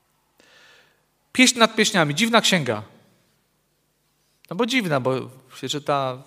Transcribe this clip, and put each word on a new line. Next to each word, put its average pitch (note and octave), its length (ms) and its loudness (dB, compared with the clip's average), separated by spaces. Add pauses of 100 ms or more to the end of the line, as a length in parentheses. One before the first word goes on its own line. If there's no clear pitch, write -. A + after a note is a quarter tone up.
(1300)
Pieśń B3 260 4
nad A3+ 160 2
pieśniami. E3+ 400 0
Dziwna A3+ 260 2
księga. A#2+ 420 0 (1700)
No E3+ 60 -10
bo A#3 100 0
dziwna, G3 340 0
bo B2 300 -2 (260)
się C3 120 -10
czyta, C#3 480 -2 (100)